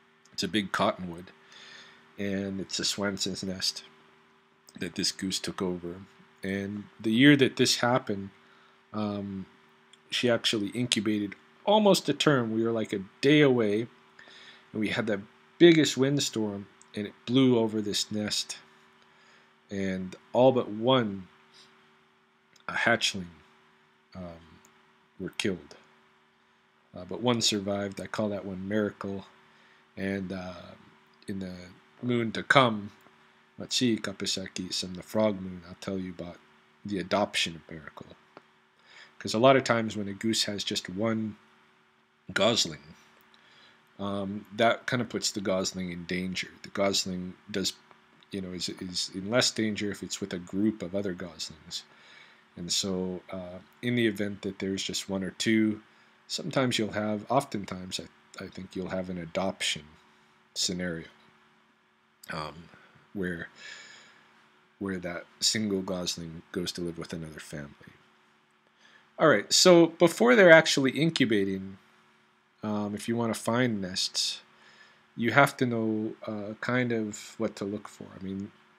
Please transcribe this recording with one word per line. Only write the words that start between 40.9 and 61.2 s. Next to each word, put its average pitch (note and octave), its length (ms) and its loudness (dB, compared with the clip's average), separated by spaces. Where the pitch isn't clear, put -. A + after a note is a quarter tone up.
gosling, F#2+ 640 0
um, G2+ 480 -6
that A2+ 300 2
kind B2 160 0
of G#2+ 80 -4
puts - 220 -4
the G#2 100 -6
gosling F#2 500 -2
in F2 140 -10
danger. F#2 440 -6
The - 80 -18
gosling F#2 640 -2
does, G2 240 -4
you G2 120 -6
know, F2+ 100 -10
is, F2 180 -6
is F2+ 460 -8
in G2 160 -6
less B2 180 4
danger G#2+ 400 -4
if F#2+ 140 -8
it's - 180 -8
with G2 120 -6
a F2+ 60 -6
group G2 440 -2
of F2 100 -10
other G2+ 200 -2
goslings. F2 720 -12
And F2 140 -8
so, F#2 500 -2
uh, F#2 280 -10
in A#2+ 140 0
the A#2 120 2
event G2+ 340 -4
that G2 180 -6
there's G2 240 -2
just - 240 -6
one F#2+ 160 -2
or F2+ 80 -6
two, A2 500 0
sometimes C3 500 -2
you'll G#2 140 -2
have, G#2+ 380 -2
oftentimes, F#2+ 720 -4
I, - 440 -18
I F#2+ 40 -12
think F#2 280 -14
you'll F#2 140 -6
have F#2 200 -4
an F#2 100 -6
adoption E2+ 640 -4
scenario, F2+ 500 -4